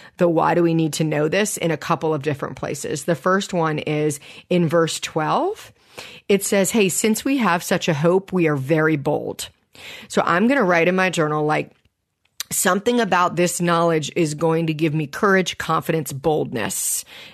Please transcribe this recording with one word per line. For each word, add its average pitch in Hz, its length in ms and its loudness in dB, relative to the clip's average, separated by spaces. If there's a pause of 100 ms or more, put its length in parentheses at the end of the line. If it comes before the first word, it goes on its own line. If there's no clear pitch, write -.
(180)
the 175 100 4
why 160 260 2
do 170 80 4
we 165 120 2
need 160 200 2
to 165 100 -2
know 151 240 0
this 196 280 -2
in 165 140 -2
a 156 80 -2
couple 160 340 -2
of 151 80 -4
different 147 360 -6
places. - 480 -8
The 170 100 0
first 190 400 0
one 160 240 0
is 151 420 -2 (300)
in 175 180 4
verse 165 320 2
twelve. 185 720 -2 (560)
It 196 160 2
says, 196 280 0
"Hey, 202 180 4
since 214 340 0
we 277 140 0
have 180 240 2
such - 260 -2
a 170 60 2
hope, 175 400 2
we 170 140 2
are 151 80 2
very 156 400 2
bold." 135 520 -6 (600)
So - 180 0
I'm 180 200 4
gonna 277 160 4
write 175 260 4
in 185 60 2
my 185 140 0
journal, 151 380 0
like, 151 260 -2 (800)
"Something 202 480 0
about 175 360 2
this 175 260 0
knowledge 170 520 2
is 156 200 0
going 160 320 0
to 160 80 -2
give 151 180 0
me 156 140 -2
courage, 190 500 0
confidence, 160 560 -2
boldness." 139 920 -4 (280)